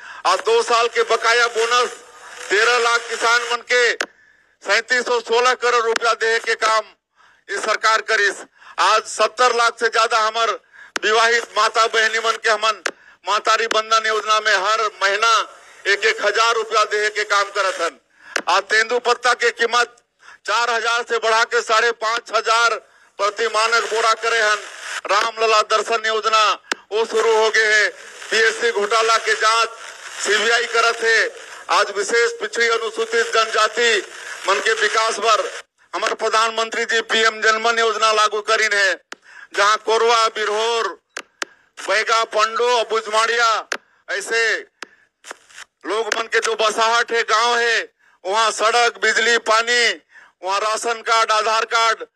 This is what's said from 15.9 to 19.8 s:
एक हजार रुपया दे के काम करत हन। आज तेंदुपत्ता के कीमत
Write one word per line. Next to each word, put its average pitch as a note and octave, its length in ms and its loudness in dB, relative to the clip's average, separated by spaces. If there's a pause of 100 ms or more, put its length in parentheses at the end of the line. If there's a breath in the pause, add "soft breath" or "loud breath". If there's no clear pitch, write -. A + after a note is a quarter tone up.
एक G#3+ 200 0
हजार A3+ 300 2
रुपया A3 320 0
दे G#3 240 -2
के G#3 140 -4
काम G3+ 260 0
करत F#3+ 300 -4
हन। D#3+ 180 -4 (500 loud breath)
आज F#3+ 160 2
तेंदुपत्ता A#3+ 720 0
के A#3+ 180 0
कीमत A#3 440 -2 (500 loud breath)